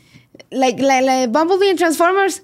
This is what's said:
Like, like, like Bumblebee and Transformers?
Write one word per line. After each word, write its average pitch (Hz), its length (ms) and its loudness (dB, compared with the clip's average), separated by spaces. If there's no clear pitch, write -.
Like, 254 300 -2
like, 262 240 0
like 262 280 0
Bumblebee 359 380 0
and 339 80 -2
Transformers? 349 640 0